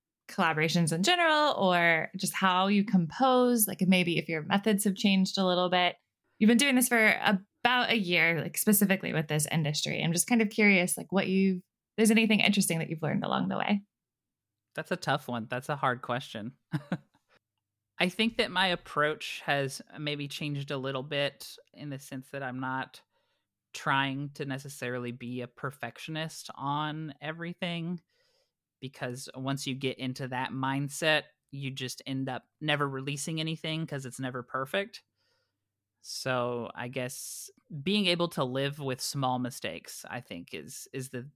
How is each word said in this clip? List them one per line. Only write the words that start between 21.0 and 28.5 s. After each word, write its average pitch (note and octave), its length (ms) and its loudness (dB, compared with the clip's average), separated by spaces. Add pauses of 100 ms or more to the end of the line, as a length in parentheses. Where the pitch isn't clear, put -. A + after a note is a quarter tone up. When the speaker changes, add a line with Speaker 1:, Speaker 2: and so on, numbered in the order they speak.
Speaker 2:
bit C#3+ 540 -6 (180)
in D3 160 -12
the C3+ 80 -8
sense C3+ 320 -14
that C#3 140 -8
I'm B2+ 160 -6
not C3 400 -6 (720)
trying C#3 600 -2
to D3 100 -8
necessarily C3 640 -6
be B2 300 -8
a A#2+ 80 -8
perfectionist D#3 1080 -10
on D3+ 640 -4
everything, E3+ 800 -6 (800)